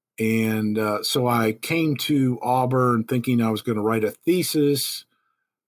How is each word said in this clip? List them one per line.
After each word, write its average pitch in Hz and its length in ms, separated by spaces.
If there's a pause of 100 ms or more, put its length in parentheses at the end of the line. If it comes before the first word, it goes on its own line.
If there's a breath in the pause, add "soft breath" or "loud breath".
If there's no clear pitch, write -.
(180)
And, 110 640
uh, 107 240
so 127 240
I 117 240
came 156 460
to 131 440
Auburn 127 600
thinking 120 380
I 113 100
was 107 100
gonna 107 200
write 110 240
a 101 60
thesis, 151 960 (640)